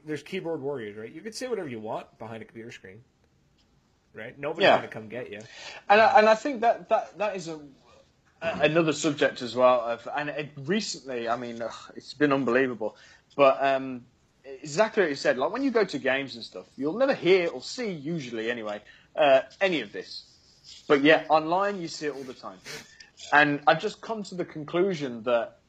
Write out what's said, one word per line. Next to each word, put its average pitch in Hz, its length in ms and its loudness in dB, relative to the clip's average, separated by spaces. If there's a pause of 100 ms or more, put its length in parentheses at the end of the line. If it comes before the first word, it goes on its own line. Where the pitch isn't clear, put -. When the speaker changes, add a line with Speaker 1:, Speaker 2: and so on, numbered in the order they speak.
Speaker 1:
there's 151 180 -8
keyboard 165 380 -8
warriors, 123 360 -8
right? 113 140 -14
You 160 100 -18
can 214 120 -14
say 254 160 -10
whatever 196 200 -6
you 113 120 -10
want 123 400 -10
behind 113 220 -12
a - 20 -20
computer 113 260 -18
screen, 98 320 -20 (1120)
right? 117 240 -14
Nobody's 160 300 -2
Speaker 2:
Yeah. 120 80 8
Speaker 1:
gonna 117 120 -2
come 107 200 -12
get 117 220 -10
you. 104 100 -12 (480)
Speaker 2:
And 208 120 8
I, 214 200 6
and 214 80 8
I 220 80 6
think 262 240 -6
that, 220 300 0
that, 202 280 -2
that 196 160 -2
is 165 140 -10
a, 156 100 -8 (840)
a, 165 200 -4
another 156 300 4
subject 143 500 0
as 117 140 -8
well. 127 240 6
Of, 117 360 -6
and 147 140 -4
it, 143 260 -8
recently, 135 720 -4
I 120 80 0
mean, 120 240 -8
ugh, 113 120 -8 (240)
it's - 180 -16
been 147 180 2
unbelievable. 123 640 0 (400)
But, 135 280 6
um, 131 400 -2 (400)
exactly 156 580 0
what 160 80 2
you 139 60 -4
said. 135 220 0
Like, 147 140 0
when 254 100 -4
you 277 80 0
go 220 140 2
to 151 140 -4
games 131 380 -2
and 110 80 -14
stuff, 92 220 -16 (100)
you'll 151 220 -4
never 269 160 2
hear 175 340 4
or 127 140 -8
see, 233 280 -8
usually 131 600 -6
anyway, 107 300 -6 (360)
uh, 147 240 6 (200)
any 180 200 0
of 104 120 -10
this. - 340 -12 (600)
But 143 140 4
yet, 151 280 6
online, 180 500 0
you 165 80 -8
see - 180 -10
it 139 80 -6
all 135 80 -12
the 127 120 -14
time. 95 240 -16 (720)
And 143 340 4
I've 160 140 6
just 208 200 -6
come 220 240 -8
to - 100 -16
the 175 100 -6
conclusion 147 800 -4
that 117 340 0 (100)